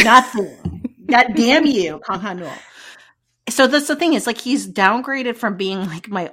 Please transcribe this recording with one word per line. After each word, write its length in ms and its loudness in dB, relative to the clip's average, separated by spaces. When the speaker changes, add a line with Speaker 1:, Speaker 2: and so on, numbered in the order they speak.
Speaker 1:
Nothing. 800 2
Speaker 2:
<laughs> 100 -20
Speaker 1:
God 280 4
damn 320 4
you, 400 -2
Kang 140 -6
Ha-neul. 320 -10
So 180 4
that's 220 2
the 80 -2
thing 180 2
is, 140 0
like, 100 -4
he's 340 -2
downgraded 600 0
from 220 -4
being, 280 -4
like, 240 -10
my 240 -6